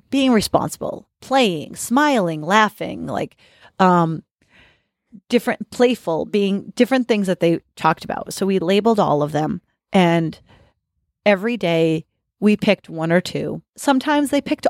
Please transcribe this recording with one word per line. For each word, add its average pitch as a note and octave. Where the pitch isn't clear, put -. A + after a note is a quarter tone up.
being C4+
responsible, -
playing, A3
smiling, A#3
laughing, F3
like, C#3
um, E3+
different, -
playful, G3
being G3+
different B3
things G#3
that F3+
they E3+
talked -
about. -
So -
we F#3+
labeled G3+
all D3
of D3
them, D3+
and E3+
every G#3
day E3
we G#3
picked -
one E3
or F3+
two. D#3
Sometimes D4
they C#4+
picked -